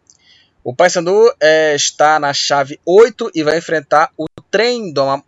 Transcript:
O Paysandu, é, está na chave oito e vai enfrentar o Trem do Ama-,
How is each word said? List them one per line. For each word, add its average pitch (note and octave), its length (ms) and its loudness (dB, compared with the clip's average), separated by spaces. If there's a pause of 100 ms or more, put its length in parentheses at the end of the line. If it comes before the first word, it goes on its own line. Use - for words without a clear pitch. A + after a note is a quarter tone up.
(640)
O B2+ 100 -8
Paysandu, F3+ 640 2
é, D#3 360 2
está D3+ 440 0
na C#3+ 140 -4
chave C#3 520 -4
oito A3+ 500 2
e D#3 100 -4
vai D3+ 140 0
enfrentar D#3 580 -2
o D#3 80 -8 (260)
Trem A3 420 -2
do C#3 100 -2
Ama-, C#3 260 -4